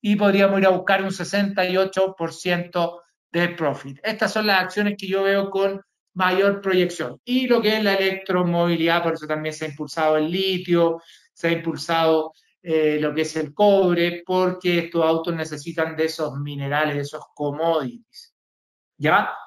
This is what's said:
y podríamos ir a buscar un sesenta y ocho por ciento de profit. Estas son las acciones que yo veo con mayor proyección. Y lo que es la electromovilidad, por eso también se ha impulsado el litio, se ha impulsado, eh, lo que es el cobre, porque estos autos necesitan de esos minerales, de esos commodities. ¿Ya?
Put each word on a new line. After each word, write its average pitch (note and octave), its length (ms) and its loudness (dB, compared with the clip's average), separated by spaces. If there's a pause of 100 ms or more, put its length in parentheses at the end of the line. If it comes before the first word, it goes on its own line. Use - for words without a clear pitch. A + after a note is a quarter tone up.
y G#3 140 2
podríamos G3 460 4
ir F#3+ 60 4
a F#3+ 40 6
buscar F#3+ 320 2
un F#3+ 100 -4
sesenta G3 560 -2
y F3+ 80 0
ocho F#3+ 400 0
por E3 160 -4
ciento F3 680 -4 (300)
de E3+ 160 0
profit. C#3+ 540 -4
Estas G#3+ 300 -2
son G#3+ 140 0
las F#3+ 160 4
acciones G#3 340 -2
que G3 120 -10
yo F#3+ 160 0
veo G3 260 2
con G3 300 -2 (340)
mayor F#3+ 460 2
proyección. F3 640 -2
Y B3+ 220 0
lo A#3 160 4
que G#3+ 140 2
es A3 60 0
la G3 120 2
electromovilidad, F3 1080 0
por D#3+ 120 -2
eso D#3 120 -10
también D3+ 280 -4
se D#3 100 -8
ha D3+ 40 -6
impulsado D#3 480 -2
el D#3 140 0
litio, F3 720 0 (320)
se - 160 -4
ha E3+ 40 2
impulsado, D#3+ 800 0 (300)
eh, D#3 380 2
lo D3+ 140 -2
que D#3 80 0
es D#3 140 -4
el D3+ 180 -4
cobre, F3 720 4
porque F3+ 520 0
estos E3+ 260 0
autos E3 300 0
necesitan D#3+ 600 -6
de D#3+ 100 0
esos D3+ 320 -4
minerales, C#3+ 580 -2
de C#3+ 60 -4
esos C#3+ 220 -10 (100)
commodities. D3 1000 -4 (640)
¿Ya? E3+ 360 2 (140)